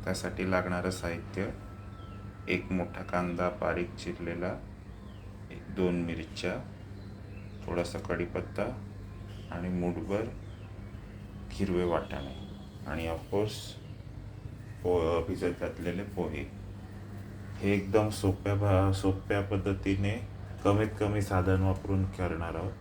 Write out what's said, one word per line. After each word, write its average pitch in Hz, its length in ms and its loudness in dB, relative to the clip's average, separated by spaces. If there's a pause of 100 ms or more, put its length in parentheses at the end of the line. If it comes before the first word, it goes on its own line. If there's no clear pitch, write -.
त्यासाठी 92 460 0
लागणारं 90 400 4
साहित्य: 92 580 -2 (1000)
एक 92 240 2
मोठा 92 300 0
कांदा 90 460 2
बारीक 85 480 0
चिरलेला, 85 640 -4 (920)
एक - 240 -10
दोन 87 280 4
मिरच्या, 85 520 -2 (1120)
थोडासा 85 320 0
कढीपत्ता 87 640 -2 (880)
आणि 87 180 -4
मूठभर 90 560 0 (1300)
हिरवे 90 320 2
वाटाणे 71 500 0 (560)
आणि 80 180 -2
of 80 260 -4
course - 500 0 (1000)
पो-, 85 460 4
भिजत 90 320 0
घातलेले 87 420 -2
पोहे. 80 480 -4 (1040)
हे 101 180 4
एकदम 101 340 4
सोप्या 101 460 2
भा-, 95 380 8
सोप्या 95 480 2
पद्धतीने 98 880 2 (360)
कमीत 104 240 8 (120)
कमी 104 220 4
साधन 95 380 6
वापरून 95 440 4
करणार 85 500 0
आहोत. 87 260 -2